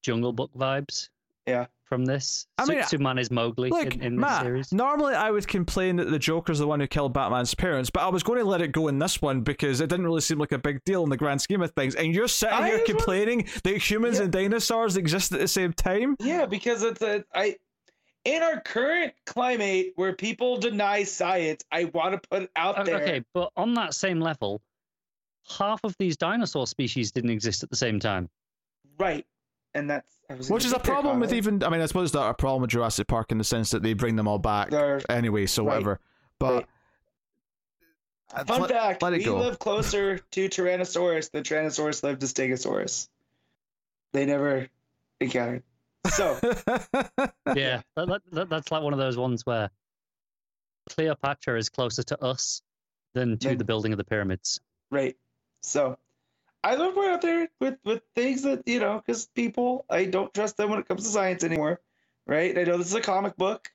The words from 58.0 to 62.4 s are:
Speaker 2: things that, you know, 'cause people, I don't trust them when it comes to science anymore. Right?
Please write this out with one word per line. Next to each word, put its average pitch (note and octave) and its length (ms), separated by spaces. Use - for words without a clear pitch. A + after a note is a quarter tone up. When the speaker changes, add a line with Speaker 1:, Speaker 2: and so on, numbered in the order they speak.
Speaker 2:
things C4 280
that, C4+ 240
you A#3+ 120
know, G#3 260
'cause A#3 220
people, B3 600
I F#3+ 160
don't F#3+ 280
trust G#3 240
them G#3 120
when G#3+ 100
it - 80
comes F#3+ 160
to A3 60
science F#3+ 340
anymore. D#3+ 380
Right? D#3+ 320